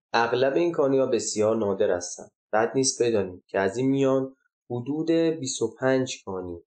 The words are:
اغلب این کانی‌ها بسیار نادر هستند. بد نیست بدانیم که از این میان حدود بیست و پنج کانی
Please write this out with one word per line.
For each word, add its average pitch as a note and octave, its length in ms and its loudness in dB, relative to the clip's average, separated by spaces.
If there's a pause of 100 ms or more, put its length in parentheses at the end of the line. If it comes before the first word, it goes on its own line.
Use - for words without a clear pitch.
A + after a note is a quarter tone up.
(120)
اغلب B2+ 440 2
این E3+ 160 2
کانی‌ها C3+ 340 2
بسیار G#2+ 500 0
نادر G2+ 340 0
هستند. F2 400 -4 (220)
بد A2 220 2
نیست C3 280 0
بدانیم G2 460 0
که F#2+ 100 -2
از F#2+ 180 0
این C3 140 0
میان C3+ 440 0 (360)
حدود C#3+ 400 -4
بیست E3 520 0
و A2+ 180 -2
پنج C3 440 0
کانی F2+ 420 -10